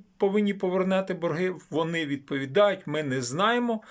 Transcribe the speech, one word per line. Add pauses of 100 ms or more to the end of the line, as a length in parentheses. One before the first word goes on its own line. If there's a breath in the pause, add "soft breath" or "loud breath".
(160)
повинні
повернути
борги», (160)
вони
відповідають:
«Ми
не
знаємо,